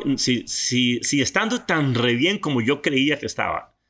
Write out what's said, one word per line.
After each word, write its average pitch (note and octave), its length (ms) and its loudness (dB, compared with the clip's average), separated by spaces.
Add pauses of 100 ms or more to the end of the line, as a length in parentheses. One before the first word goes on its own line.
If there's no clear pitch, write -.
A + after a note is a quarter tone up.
(180)
si, A#2+ 300 0
si, A#2+ 540 0
si C#3+ 200 0
estando G#3+ 400 0
tan D3 340 0
re A#2+ 200 2
bien F3 240 2
como C#3 220 0
yo C3+ 200 0
creía C#3+ 380 2
que - 60 -6
estaba, G2+ 480 -4 (160)